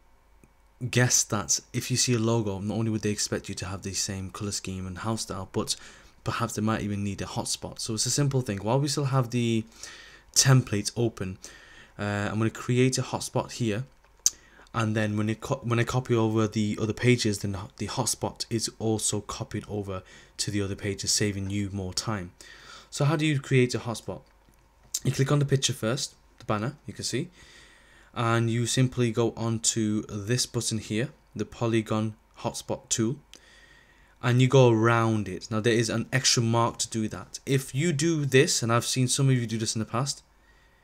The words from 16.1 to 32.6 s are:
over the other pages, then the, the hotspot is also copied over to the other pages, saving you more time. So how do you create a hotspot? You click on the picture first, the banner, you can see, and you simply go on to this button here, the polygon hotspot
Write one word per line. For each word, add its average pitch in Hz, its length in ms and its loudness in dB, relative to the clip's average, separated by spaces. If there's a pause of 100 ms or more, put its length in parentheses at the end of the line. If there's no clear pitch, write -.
over 110 340 4
the 104 320 0
other 107 140 0
pages, 113 460 2
then 101 140 -6
the, 95 80 -8 (160)
the 104 100 -6
hotspot - 600 -4
is 117 300 -2
also 107 440 -2
copied - 460 -8
over 98 360 -8 (320)
to - 160 -4
the 101 100 0
other 98 140 -4
pages, 98 340 -4
saving 98 400 0
you 101 220 -2
more 95 220 -6
time. 95 380 -6 (600)
So - 140 0
how 151 100 4
do 156 100 2
you 151 140 2
create 127 340 4
a 113 60 -4
hotspot? 107 420 -10 (840)
You 135 80 0
click 135 200 0
on 147 80 4
the 143 60 2
picture 139 280 2
first, 117 400 -4 (240)
the - 80 -20
banner, 113 300 -2 (100)
you 101 80 -12
can 107 120 -8
see, 151 240 -4 (840)
and 117 380 2
you 120 160 0
simply 123 440 2
go 117 240 2
on 113 260 -2
to 107 480 0
this 104 360 -2
button 113 320 -2
here, 107 320 -2 (260)
the 107 100 -4
polygon 110 680 -2 (260)
hotspot - 480 -6